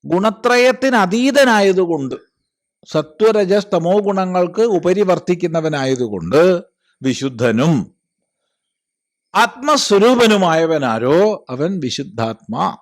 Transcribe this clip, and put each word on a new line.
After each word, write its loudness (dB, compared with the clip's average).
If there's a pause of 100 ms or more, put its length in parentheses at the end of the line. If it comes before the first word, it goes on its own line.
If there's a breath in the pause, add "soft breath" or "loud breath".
ഗുണത്രയത്തിന് 0
അതീതനായതുകൊണ്ട്, 0 (720)
സത്വരജസ് 0
തമോ 0
ഗുണങ്ങൾക്ക് -2
ഉപരി 0
വർത്തിക്കുന്നവനായതുകൊണ്ട് 0 (400)
വിശുദ്ധനും -2 (1400)
ആത്മസ്വരൂപനുമായവനാരോ 2
അവൻ -6
വിശുദ്ധാത്മാ. -6